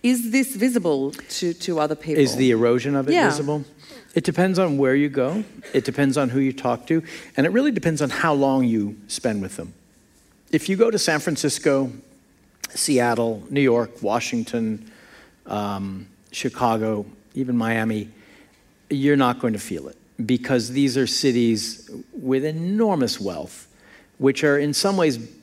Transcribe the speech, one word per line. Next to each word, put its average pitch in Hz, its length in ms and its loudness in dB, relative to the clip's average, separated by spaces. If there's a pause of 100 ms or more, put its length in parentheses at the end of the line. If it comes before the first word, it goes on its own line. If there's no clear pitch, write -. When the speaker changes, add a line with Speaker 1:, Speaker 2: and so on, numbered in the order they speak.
Speaker 1:
Is 240 300 2
this 269 220 2
visible 170 580 0
to, - 420 -6
to 170 260 -4
other 151 140 2
people? 151 280 2
Speaker 2:
Is 117 140 4
the 127 140 4
erosion 120 440 2
of 135 140 0
it 320 60 4
Speaker 1:
Yeah. 277 160 4
Speaker 2:
visible? 147 340 -2 (500)
It 156 100 0
depends 180 340 2
on 170 180 2
where 135 180 4
you 143 140 2
go. 139 340 -2 (300)
It 131 120 2
depends 139 340 0
on 135 100 2
who 131 120 0
you 135 120 0
talk 120 360 -4
to. 165 140 2 (360)
And 139 80 2
it 175 40 2
really 269 200 2
depends 165 320 -2
on 131 80 0
how 156 240 0
long 135 300 2
you 107 320 0 (120)
spend 107 320 -4
with 92 160 -8
them. 87 160 -12 (800)
If 156 160 0
you 190 80 0
go 226 140 4
to 214 80 -2
San 151 220 0
Francisco, 139 680 0 (800)
Seattle, 117 800 0
New 139 140 0
York, 117 400 2
Washington, 113 880 -2 (560)
um, 98 600 -6 (260)
Chicago, 110 760 -2 (280)
even 127 220 -2
Miami, 110 540 -2 (800)
you're 143 280 2
not 123 240 2
going 117 120 0
to 104 60 -4
feel 73 300 -10
it, - 80 -18 (280)
because 123 460 0
these 135 260 0
are 131 100 2
cities 117 840 0 (220)
with 131 320 -2
enormous 170 760 0
wealth, 85 480 -10 (500)
which 135 260 2
are 143 140 4
in 147 140 0
some 196 240 0
ways 151 220 2 (240)